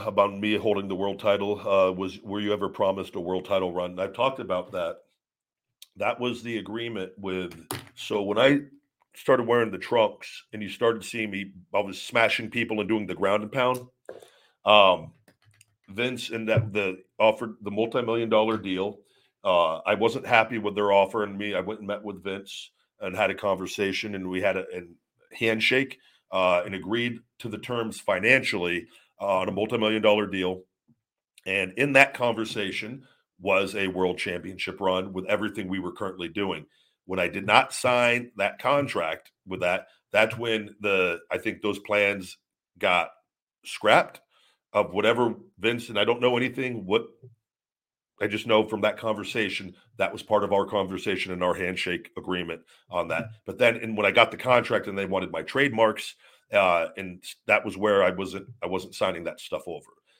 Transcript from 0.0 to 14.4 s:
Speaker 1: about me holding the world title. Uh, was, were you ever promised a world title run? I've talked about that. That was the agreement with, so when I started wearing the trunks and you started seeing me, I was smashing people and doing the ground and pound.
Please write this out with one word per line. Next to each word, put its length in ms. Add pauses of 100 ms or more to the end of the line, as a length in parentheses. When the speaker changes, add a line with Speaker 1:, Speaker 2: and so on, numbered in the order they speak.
Speaker 1:
about 320
me 180
holding 300
the 80
world 240
title. 400
Uh, 320
was, 320
were 160
you 140
ever 160
promised 480
a 40
world 240
title 280
run? 260
I've 140
talked 260
about 320
that. 280 (1000)
That 240
was 200
the 180
agreement 600
with, 480 (300)
so 260
when 160
I 220 (560)
started 320
wearing 240
the 60
trunks 760
and 100
you 60
started 340
seeing 300
me, 180 (240)
I 60
was 200
smashing 480
people 300
and 100
doing 200
the 80
ground 260
and 80
pound. 300 (840)